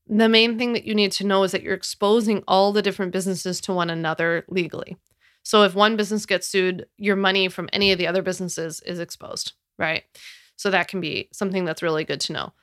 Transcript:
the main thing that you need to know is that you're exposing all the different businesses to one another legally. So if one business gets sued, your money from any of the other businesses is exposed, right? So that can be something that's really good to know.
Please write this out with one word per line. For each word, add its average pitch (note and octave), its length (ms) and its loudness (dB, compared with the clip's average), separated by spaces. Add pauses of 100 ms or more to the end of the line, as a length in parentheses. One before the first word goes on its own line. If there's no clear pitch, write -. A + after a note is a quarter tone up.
the A3 240 4
main A3+ 280 6
thing A#3+ 140 0
that - 120 -4
you A3 100 -2
need G#3 180 2
to G3+ 140 -4
know G3 160 4
is F#3 100 2
that F#3+ 100 -2
you're G3 120 -4
exposing G#3 720 2
all G3 240 6
the G#3 80 2
different F#3+ 320 -2
businesses F#3 480 -4
to G3 140 -4
one E3+ 160 0
another E3 580 -2
legally. F3+ 480 -6 (460)
So G#3+ 200 4
if F#3+ 120 4
one G#3 200 4
business G#3 300 -2
gets F#3 240 -2
sued, F#3 380 0 (100)
your G3+ 200 0
money F#3+ 320 2
from F3+ 220 -10
any G3+ 220 2
of F#3 60 2
the F3 80 -2
other F3+ 160 0
businesses F3 580 -6
is F3 180 -10
exposed, - 540 -10 (260)
right? D#3+ 260 -4 (520)
So - 140 -2
that F3+ 180 0
can F#3+ 140 -6
be - 300 -6
something F#3+ 340 -4
that's D#3+ 160 -6
really D#3+ 220 0
good C#3+ 180 -6
to - 100 -4
know. - 300 -8